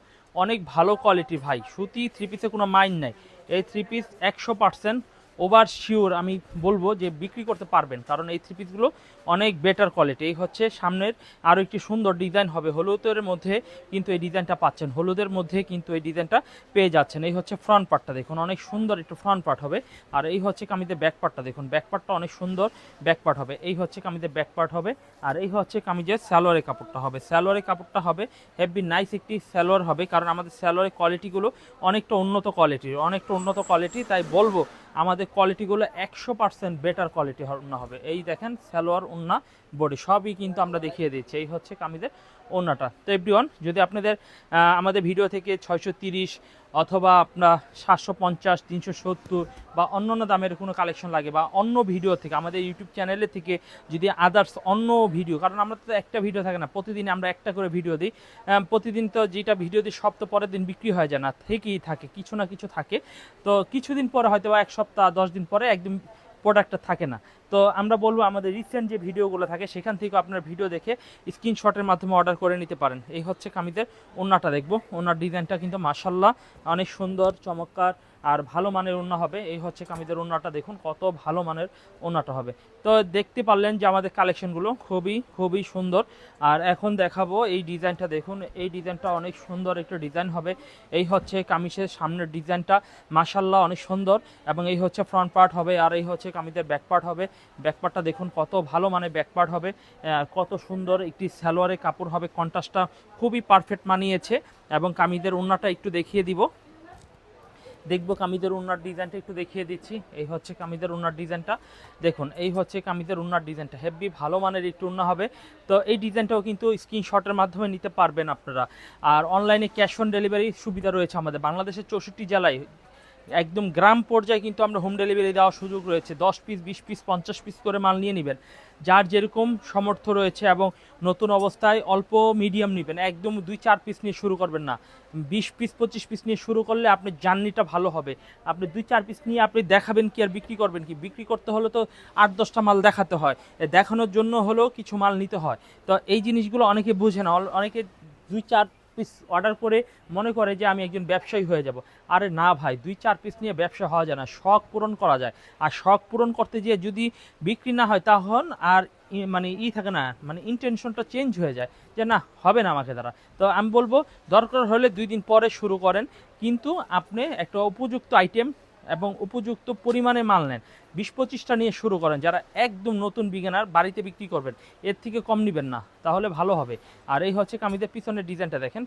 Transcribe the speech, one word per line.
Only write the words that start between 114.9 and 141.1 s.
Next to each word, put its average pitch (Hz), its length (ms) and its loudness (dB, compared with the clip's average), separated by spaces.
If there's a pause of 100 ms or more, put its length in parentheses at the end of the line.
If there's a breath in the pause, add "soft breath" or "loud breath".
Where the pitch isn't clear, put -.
হবে। 180 240 0 (400 loud breath)
তো 196 120 6
এই 208 160 0
ডিজাইনটাও 214 460 -2
কিন্তু 220 340 -2
স্ক্রিনশটের 202 580 -2
মাধ্যমে 190 340 0
নিতে 190 200 -8
পারবেন 160 400 2
আপনারা। 131 380 -4 (360 loud breath)
আর 151 220 6
অনলাইনে 208 520 2
cash 202 220 2
on 220 120 0
delivery 208 480 0
সুবিধা 190 320 -4
রয়েছে 180 280 0
আমাদের 151 220 -4
বাংলাদেশের 185 480 -4
চৌষট্টি 208 380 -8
জেলায়, 170 380 2 (680 soft breath)
একদম 170 400 0
গ্রাম 208 320 6
পর্যায়ে 220 380 2
কিন্তু 214 220 -4
আমরা 208 180 0
হোম 196 160 -2
ডেলিভারি 202 360 2
দেওয়ার 190 200 6
সুযোগ 190 360 -8
রয়েছে। 165 260 -2
দশ 185 320 2
পিস, 196 160 -8
বিশ 180 240 -12
পিস, - 200 -10
পঞ্চাশ 185 360 -4
পিস 208 120 -14 (100)
করে 202 140 0
মাল 190 200 4
নিয়ে 202 140 -2
নেবেন, 143 240 -4 (440 loud breath)
যার 185 280 6
যেরকম 214 560 2
সামর্থ্য 202 460 -2
রয়েছে। 196 360 2
এবং 185 240 4 (320 soft breath)
নতুন 185 280 0
অবস্থায় 202 500 4
অল্প 214 560 2
মিডিয়াম 202 340 0
নেবেন, 170 280 -4
একদম 185 420 -4
দুই 185 160 -10
চার 208 280 4
পিস 208 180 -8
নিয়ে 208 100 -4
শুরু 190 240 -2
করবেন 160 260 -2
না। 131 160 -6 (360 soft breath)
বিশ 156 380 -4
পিস, 233 260 -6
পঁচিশ 226 280 -4
পিস - 200 -10
নিয়ে 220 100 0
শুরু 226 260 -2
করলে 226 260 2
আপনার 196 320 2
জার্নিটা 190 440 2
ভালো 175 260 0
হবে। 143 240 -6 (300 loud breath)
আপনি 170 220 -4
দুই 175 160 -6
চার 226 200 2
পিস 208 240 -12
নিয়ে 233 140 0
আপনি 220 220 4
দেখাবেন 208 460 4
কি 226 140 -2
আর 202 60 4
বিক্রি 202 280 -8
করবেন 175 280 -2
কি? 160 100 -12
বিক্রি 185 300 -14